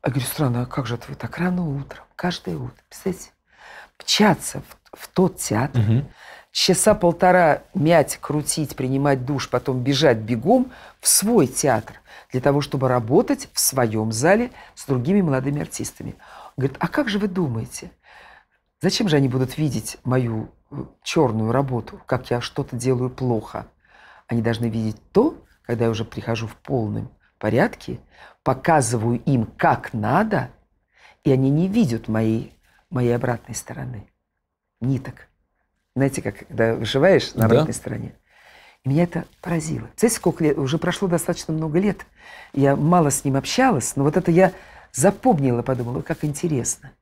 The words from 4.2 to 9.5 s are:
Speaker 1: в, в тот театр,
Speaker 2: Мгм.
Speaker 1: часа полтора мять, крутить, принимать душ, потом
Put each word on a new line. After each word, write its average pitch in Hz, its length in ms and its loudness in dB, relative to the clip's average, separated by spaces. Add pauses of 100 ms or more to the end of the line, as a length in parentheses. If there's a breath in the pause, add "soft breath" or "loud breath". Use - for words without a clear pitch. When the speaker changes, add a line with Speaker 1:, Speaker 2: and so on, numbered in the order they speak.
Speaker 1:
в, - 80 -20
в - 80 -18
тот 185 280 2
театр, 123 440 -2
Speaker 2:
Мгм. 113 240 2 (480 loud breath)
Speaker 1:
часа 202 420 2
полтора 180 680 4 (100)
мять, 160 480 4
крутить, 147 560 -4
принимать 135 480 0
душ, 135 240 -4
потом 127 320 -2